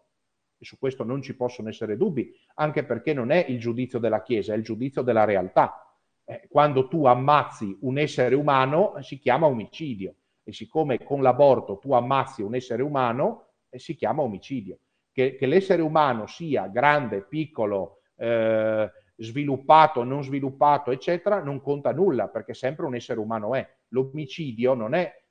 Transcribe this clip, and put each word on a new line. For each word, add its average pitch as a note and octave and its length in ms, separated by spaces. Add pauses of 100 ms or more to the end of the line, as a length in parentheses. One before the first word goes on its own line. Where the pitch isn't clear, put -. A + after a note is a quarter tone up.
(580)
e - 80
su - 120
questo C3+ 280
non C3 160
ci B2+ 160
possono B2 320
essere A3 260
dubbi, C#3 380 (220)
anche D3+ 280
perché B2 300
non B2+ 180
è E3+ 160
il B2 120
giudizio A#2 400
della A2 220
Chiesa, G#2+ 320
è G#2+ 40
il A2 60
giudizio A#2 400
della A2+ 200
realtà. G#2 760 (280)
Eh, - 240
quando C3+ 400
tu D#3+ 160
ammazzi B2+ 760
un C3 160
essere C#3+ 380
umano, D3 640
eh, C#3 60
si C#3 140
chiama C3 300
omicidio, A2+ 680 (280)
e A2 80
siccome C3+ 500
con C#3 200
l'aborto B2 560
tu C3+ 160
ammazzi B2+ 480
un G#2 140
essere B2+ 280
umano, C#3+ 720 (160)
eh, B2+ 100
si - 160
chiama B2+ 260
omicidio. G#2 580 (320)
Che, C3 240
che C3+ 100
l'essere F3 360
umano D3 460
sia A#2+ 400
grande, A#2+ 540
piccolo, G#2+ 800 (180)
eh, A2 720 (260)
sviluppato, C#3 840
non C3+ 200
sviluppato, C#3 680
eccetera, F3 500
non C#3 200
conta C#3+ 320
nulla, C#3 340
perché A2+ 260
sempre A#2+ 320
un B2 100
essere A#2 240
umano A2 360
è. B2+ 120 (220)
L'omicidio C3 840
non A#2 200
è F3 380